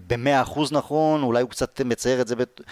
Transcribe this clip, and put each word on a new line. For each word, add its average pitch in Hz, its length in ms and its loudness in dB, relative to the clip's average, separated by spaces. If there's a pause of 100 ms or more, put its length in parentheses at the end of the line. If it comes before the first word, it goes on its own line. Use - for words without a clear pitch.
במאה 123 360 2
אחוז 143 300 -2
נכון, 151 500 0
אולי 120 200 2
הוא 123 80 -4
קצת - 300 -4
מצייר 127 400 0
את 120 80 -2
זה 120 80 -4
בת-, 123 240 -4 (120)